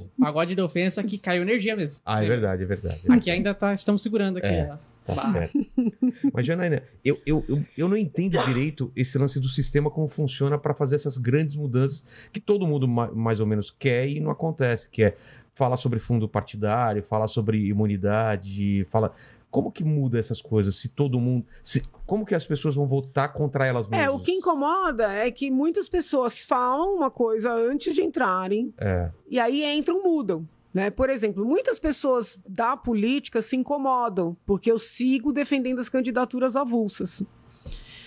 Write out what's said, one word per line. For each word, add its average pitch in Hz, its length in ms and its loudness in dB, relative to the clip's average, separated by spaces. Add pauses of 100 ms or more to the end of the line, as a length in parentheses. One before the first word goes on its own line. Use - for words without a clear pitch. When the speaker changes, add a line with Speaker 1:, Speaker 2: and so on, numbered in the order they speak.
Speaker 1:
do - 160 -16
Pagode 165 380 2
da 185 80 2
Ofensa, 180 400 0
que 202 140 -4
caiu 180 240 0
energia 220 340 0
mesmo. 147 280 -4
Speaker 2:
Ah, 110 160 2
é 107 60 2
Speaker 1:
É. - 20 2
Speaker 2:
verdade, 101 360 0
é - 20 -2
verdade, 90 280 -4
é - 40 -10
Speaker 1:
Aqui - 100 -8
Speaker 2:
verdade. 240 220 6
Speaker 1:
ainda 190 240 0
tá, 202 200 0
estamos 208 280 2
segurando 202 360 0
aqui, 101 100 0
Speaker 2:
É. 80 240 2
Speaker 1:
ó. - 200 -18 (120)
Speaker 2:
Tá - 120 -2
Speaker 1:
Bah. 220 160 0
Speaker 2:
certo. - 260 0 (760)
Mas, 120 140 0
Janaína, 127 340 0 (240)
eu, 139 220 2
eu, 151 220 2
eu, 147 160 0 (120)
eu 160 120 0
não 196 80 4
entendo 190 480 0
direito 131 500 0
esse 127 240 0
lance 139 220 2
do 131 80 0
sistema, 147 420 0
como 156 160 -2
funciona 143 500 -2
pra 147 160 -2
fazer 139 220 0
essas 139 240 -2
grandes 143 380 0
mudanças 135 500 0 (260)
que 208 60 -12
todo 202 300 2
mundo 139 180 2
ma-, 117 240 0
mais 113 300 0
ou 110 60 0
menos 107 220 0
quer 131 400 0
e 147 120 -4
não 156 100 -2
acontece, 139 580 -2
que - 140 0
é 104 140 4 (400)
falar 127 200 0
sobre 123 220 -2
fundo 110 300 0
partidário, 104 760 -2
falar 107 240 0
sobre 107 400 0
imunidade, 101 1200 0
fala, 110 220 2 (380)
como - 220 -2
que - 100 -8
muda 139 380 2
essas 110 200 -4
coisas 101 360 0
se - 120 -8
todo 135 300 0
mundo, 123 280 0 (180)
se, - 180 0 (240)
como 208 180 -2
que 196 120 -2
as 160 80 -4
pessoas 147 320 -2
vão 143 100 2
votar 139 460 -2
contra 139 340 0
elas 120 220 0
Speaker 3:
É, - 20 -12
Speaker 2:
mesmas? 277 240 2
Speaker 3:
o - 60 -6
que 349 100 -2
incomoda 311 840 0
é 226 200 -2
que 269 180 -6
muitas 311 380 0
pessoas 269 560 0
falam 277 500 0
uma 302 160 0
coisa 226 420 0
antes 247 400 0
de 294 100 2
entrarem, 202 760 0
Speaker 2:
É. 90 320 0 (180)
Speaker 3:
e 247 120 0
aí 269 240 0 (120)
entram, 339 280 0
mudam. 202 420 0 (280)
Né? 196 140 0
Por 254 220 0
exemplo, 208 340 -2
muitas 415 340 0
pessoas 262 680 0
da 233 300 -2
política 233 640 0
se - 140 -4
incomodam, 247 760 0 (120)
porque 202 260 2
eu 226 60 2
sigo 254 520 0
defendendo 262 500 0
as 226 100 -6
candidaturas 247 680 0
avulsas. 226 640 -2 (840)